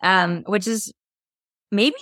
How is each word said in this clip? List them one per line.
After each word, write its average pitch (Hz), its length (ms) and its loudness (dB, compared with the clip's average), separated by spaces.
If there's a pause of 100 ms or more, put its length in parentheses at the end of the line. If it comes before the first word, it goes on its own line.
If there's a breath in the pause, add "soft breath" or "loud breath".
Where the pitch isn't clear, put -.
um, 175 440 2
which 196 200 -2
is 220 260 -4 (800)
maybe 247 320 2